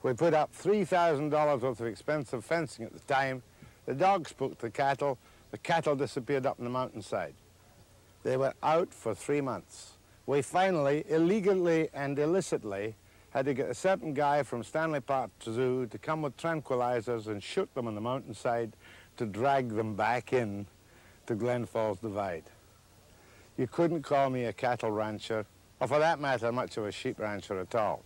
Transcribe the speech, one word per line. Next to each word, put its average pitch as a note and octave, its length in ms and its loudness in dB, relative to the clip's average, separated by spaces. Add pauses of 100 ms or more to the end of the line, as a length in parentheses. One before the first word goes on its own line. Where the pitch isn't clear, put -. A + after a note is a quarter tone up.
We C3 100 2
put D#3 200 4
up D3+ 200 4
three G3+ 300 2
thousand E3 460 4
dollars D3 320 4
worth B2+ 180 0
of A#2 80 -2
expensive B2 560 -4
fencing D#3+ 400 -4
at A2 80 -10
the A2+ 80 -18
time. C3 420 0 (440)
The B2+ 80 -4
dog F3 340 4
spooked - 320 -6
the A#2 100 -6
cattle. C#3 480 0 (340)
The - 80 -10
cattle E3 360 2
disappeared C3+ 500 -2
up C3+ 120 0
in B2 80 -8
the A#2+ 40 -4
mountainside. A2 640 -4 (880)
They B2+ 120 0
were C3+ 260 0
out D#3+ 320 2
for A2 220 -4
three D3 240 -2
months. A#2+ 540 -8 (320)
We C#3 160 2
finally, D3+ 680 2
illegally E3+ 840 4
and C#3 260 -2
illicitly, A2+ 760 0 (340)
had C3+ 160 -2
to C#3+ 80 2
get B2 160 -2
a A#2 40 -4
certain F#3 400 0
guy C#3+ 300 2
from A#2+ 180 -4
Stanley D#3 380 -2
Park B2+ 320 -2 (100)
Zoo B2+ 460 0
to G#2+ 100 -12
come D#3 240 -2
with C#3 140 -4
tranquilizers B2 920 -2
and G#2 140 -4
shoot - 340 -4
them A#2+ 120 -4
on A2 80 -4
the G#2 60 -6
mountainside A#2 720 -4 (420)
to B2 100 -4
drag B2 440 0
them A2 260 -2
back A2+ 380 0
in G2+ 340 -2 (600)
to A#2+ 80 0
Glen A#2+ 300 0
Falls G#2+ 340 -2
Divide. G2 440 -4 (1120)
You C3 100 0
couldn't E3+ 360 2
call C#3 260 4
me B2+ 160 0
a A2 80 -2
cattle A#2+ 380 0
rancher, G#2+ 540 -2 (340)
or C3+ 80 0
for C#3 120 2
that D#3 200 4
matter, B2 320 0
much A#2+ 260 -4
of A2 80 -2
a G2+ 60 -2
sheep A2+ 280 -6
rancher G2+ 400 -4
at F#2 160 -6
all. G2 300 0